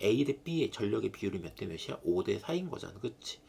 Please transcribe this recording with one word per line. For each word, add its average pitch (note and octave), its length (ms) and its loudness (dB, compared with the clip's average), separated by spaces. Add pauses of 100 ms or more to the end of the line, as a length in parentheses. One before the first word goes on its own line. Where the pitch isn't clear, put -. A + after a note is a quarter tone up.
A A2+ 240 6
대 C#3 160 0
B의 D#3+ 300 2
전력의 G#2+ 400 0
비율이 G2 300 -2
몇 E2+ 160 -10
대 G2 100 -6
몇이야? - 380 -6
오 F2 180 4
대 G2+ 160 2
사인 E3+ 320 -2
거잖아. F#2 300 -10
그치? - 480 -8